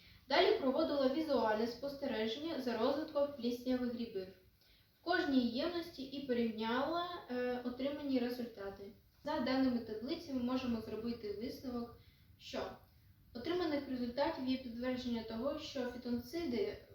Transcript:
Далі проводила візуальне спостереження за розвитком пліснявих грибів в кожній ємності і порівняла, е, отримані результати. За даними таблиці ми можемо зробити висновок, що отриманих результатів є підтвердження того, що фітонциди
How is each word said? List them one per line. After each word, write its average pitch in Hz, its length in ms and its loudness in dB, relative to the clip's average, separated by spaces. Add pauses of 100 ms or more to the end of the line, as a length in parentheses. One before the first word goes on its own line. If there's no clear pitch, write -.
(280)
Далі 370 320 6
проводила 277 540 4
візуальне 240 540 4
спостереження 269 960 -2
за 233 160 0
розвитком 285 600 2
пліснявих 247 560 0
грибів 196 340 -4 (720)
в - 20 -20
кожній 285 440 4
ємності 320 560 -2
і 277 240 -6
порівняла, 240 800 2 (220)
е, 247 340 0
отримані 269 540 0
результати. 226 640 -4 (400)
За 302 160 0
даними 254 400 4
таблиці 262 540 -4
ми 247 100 0
можемо 247 380 0
зробити 214 600 -4
висновок, 240 580 -6 (380)
що - 240 -8 (720)
отриманих 302 560 0
результатів 262 600 0
є 262 80 2
підтвердження 240 640 -2
того, 240 360 -2
що 247 320 -4
фітонциди 247 840 -2 (180)